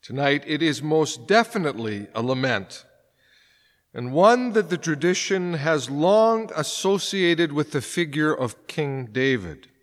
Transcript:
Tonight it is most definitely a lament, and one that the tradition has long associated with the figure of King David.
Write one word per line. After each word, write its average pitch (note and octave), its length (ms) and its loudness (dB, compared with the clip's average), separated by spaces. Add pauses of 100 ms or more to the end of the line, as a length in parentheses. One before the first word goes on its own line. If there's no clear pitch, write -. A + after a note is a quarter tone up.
Tonight C#3 440 0
it D3+ 140 -2
is D3 220 0
most D3+ 440 0
definitely C3+ 880 0
a A2 60 -2
lament, B2 640 -2 (1080)
and B2 180 -8
one A#3 400 4
that G3+ 160 2
the F3 80 -2
tradition F3 800 -2
has D3 340 0
long G#3+ 680 2
associated E3+ 960 0
with D3 220 -2
the C#3+ 80 0
figure D3+ 540 -2
of - 320 -6
King C3+ 440 -4
David. A2+ 600 -2 (120)